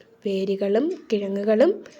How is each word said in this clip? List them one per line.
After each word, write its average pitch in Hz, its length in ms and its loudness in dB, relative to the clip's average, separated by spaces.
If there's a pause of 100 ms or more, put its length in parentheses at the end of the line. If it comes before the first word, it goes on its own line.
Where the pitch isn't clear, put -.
(260)
വേരുകളും 196 600 0 (240)
കിഴങ്ങുകളും, 208 600 2 (280)